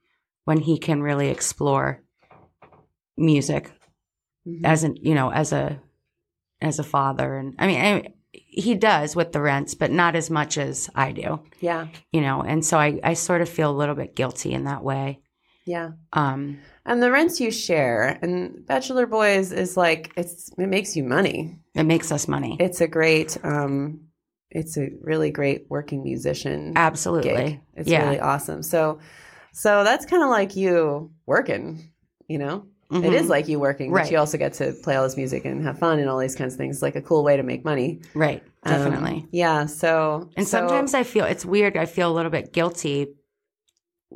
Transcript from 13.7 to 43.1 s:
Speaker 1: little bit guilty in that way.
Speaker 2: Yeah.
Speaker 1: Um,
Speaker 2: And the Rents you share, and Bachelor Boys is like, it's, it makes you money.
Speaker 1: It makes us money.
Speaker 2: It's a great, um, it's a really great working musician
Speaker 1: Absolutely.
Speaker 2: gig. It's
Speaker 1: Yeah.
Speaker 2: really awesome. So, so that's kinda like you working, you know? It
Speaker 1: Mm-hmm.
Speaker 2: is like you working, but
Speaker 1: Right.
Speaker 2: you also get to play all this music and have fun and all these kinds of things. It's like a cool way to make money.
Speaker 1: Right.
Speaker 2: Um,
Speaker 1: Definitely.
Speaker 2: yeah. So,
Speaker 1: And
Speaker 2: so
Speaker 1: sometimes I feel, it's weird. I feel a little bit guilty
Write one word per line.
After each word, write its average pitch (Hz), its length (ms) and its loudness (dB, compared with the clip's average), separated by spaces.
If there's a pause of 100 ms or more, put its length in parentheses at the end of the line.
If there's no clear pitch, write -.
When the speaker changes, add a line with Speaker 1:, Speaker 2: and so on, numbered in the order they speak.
Speaker 1:
little 147 160 0
bit 139 220 -8
guilty 127 360 -4
in 131 120 -4
that 139 200 -6
way. 135 360 -4 (460)
Speaker 2:
Yeah. 170 260 -6 (220)
Speaker 1:
Um, 143 440 -2 (300)
Speaker 2:
And 240 160 2
the 247 80 4
Rents 330 280 2
you 233 120 0
share, 131 720 2
and 180 420 -4
Bachelor 254 400 0
Boys 208 460 2
is 185 260 -2
like, 165 400 2
it's, - 400 -8
it 185 100 0
makes 196 300 -2
you 143 60 -2
money. 156 560 0 (160)
Speaker 1:
It 160 80 2
makes 160 280 2
us 147 160 -2
money. 143 320 -4
Speaker 2:
It's 180 220 2
a 165 60 4
great, 160 560 2
um, 147 640 -2 (420)
it's 160 260 -8
a 143 140 -4 (120)
really 156 280 0
great 147 400 -2
working 143 320 -6
musician 143 720 -4
Speaker 1:
Absolutely. 160 560 2
Speaker 2:
gig. 139 280 -2 (160)
It's 156 140 -6
Speaker 1:
Yeah. 151 160 4
Speaker 2:
really 143 140 0
awesome. 147 440 -2
So, 156 340 0 (560)
so 208 300 4
that's 254 240 2
kinda 339 200 4
like 202 280 2
you 165 560 2 (160)
working, 156 640 -2 (360)
you 156 120 -6
know? 156 260 -6 (240)
It 147 60 -4
Speaker 1:
Mm-hmm. 180 180 4
Speaker 2:
is 262 160 4
like 147 180 2
you 151 100 -2
working, 139 340 0
but 180 100 0
Speaker 1:
Right. 151 100 -2
Speaker 2:
you 160 60 4
also 151 200 2
get 139 180 0
to 135 180 -2 (100)
play 139 140 0
all 131 80 2
this 131 100 -2
music 131 300 -4
and 135 180 -4
have 143 160 -4
fun 165 200 2
and 139 100 0
all 131 100 0
these 135 160 -2
kinds 127 200 -6
of - 20 -16
things. 135 180 -6
It's 139 60 -6
like 143 160 -2
a - 40 -6
cool 156 220 2
way 143 140 6
to 139 60 0
make 127 200 -6
money. 143 380 -2 (120)
Speaker 1:
Right. 151 300 0 (200)
Speaker 2:
Um, 147 100 2
Speaker 1:
Definitely. 139 580 0
Speaker 2:
yeah. 160 360 2
So, 160 680 0
Speaker 1:
And 202 100 -2
Speaker 2:
so 196 120 0
Speaker 1:
sometimes 175 360 0
I 254 100 2
feel, 220 200 2
it's 180 220 -2
weird. 196 320 2
I 160 80 0
feel 170 260 0
a 165 60 0
little 165 140 -2
bit 156 200 -4
guilty 156 560 -2 (1080)